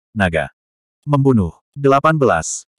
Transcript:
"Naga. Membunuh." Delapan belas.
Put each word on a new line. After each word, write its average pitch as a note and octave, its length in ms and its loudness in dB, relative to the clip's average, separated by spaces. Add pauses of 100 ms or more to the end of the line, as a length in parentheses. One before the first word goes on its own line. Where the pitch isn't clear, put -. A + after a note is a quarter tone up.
(140)
"Naga. E2 380 -2 (560)
Membunuh." C3+ 480 2 (180)
Delapan C#3+ 460 0
belas. F#2 480 -2 (120)